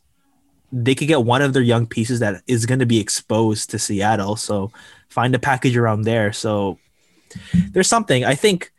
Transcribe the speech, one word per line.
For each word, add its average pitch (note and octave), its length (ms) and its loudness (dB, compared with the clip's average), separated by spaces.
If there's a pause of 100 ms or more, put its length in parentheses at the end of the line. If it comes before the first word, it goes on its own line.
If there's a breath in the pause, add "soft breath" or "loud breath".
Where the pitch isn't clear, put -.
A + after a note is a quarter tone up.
(720)
they B2 220 0
could D3+ 140 -6
get D3 140 4
one A#2+ 200 2
of C#3 100 0
their C3 100 2
young A#2 240 2
pieces A#2 340 -2
that G2+ 260 -2
is A#2 200 0
gonna B2+ 200 2
be A#2 120 4
exposed G#2+ 720 -2
to A2 80 -6
Seattle. G#2 580 -2
So G2+ 360 -6 (360 loud breath)
find B2 260 0
a B2 40 2
package B2+ 380 0
around A2 260 2
there. A2 300 0
So G2+ 460 -4 (920 loud breath)
there's F#3 180 2
something. G3+ 360 2
I B2+ 100 2
think, F#3 440 -2